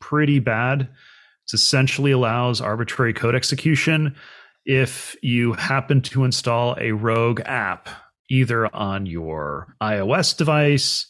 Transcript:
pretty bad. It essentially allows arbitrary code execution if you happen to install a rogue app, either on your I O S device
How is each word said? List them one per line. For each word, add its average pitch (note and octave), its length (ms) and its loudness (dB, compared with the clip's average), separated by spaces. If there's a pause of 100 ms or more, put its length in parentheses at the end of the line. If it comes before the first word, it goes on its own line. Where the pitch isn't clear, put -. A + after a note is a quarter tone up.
pretty C#3+ 400 2
bad. B2 400 0
It - 720 -12
essentially C3+ 560 2
allows B2 520 2
arbitrary A2+ 520 -2
code A#2+ 220 0
execution D3+ 800 0 (500)
if C3 560 0
you A#2+ 320 2
happen C3+ 480 2
to C3 220 -2
install A#2+ 560 0
a A2+ 140 -2
rogue A2+ 520 0
app, G#2 420 -4 (400)
either A#2+ 480 0
on G2 300 -4
your D#2 760 -8
I G#2+ 180 -2
O G2 140 0
S F3 200 0
device D3 760 2